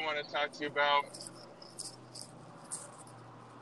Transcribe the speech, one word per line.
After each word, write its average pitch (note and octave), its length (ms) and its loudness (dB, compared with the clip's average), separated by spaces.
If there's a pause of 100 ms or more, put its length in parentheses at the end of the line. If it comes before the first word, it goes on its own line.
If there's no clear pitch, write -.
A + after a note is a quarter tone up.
wanna D3+ 180 2
talk D3 300 2
to - 100 -10
you D3 60 2
about. C#3+ 360 8 (2500)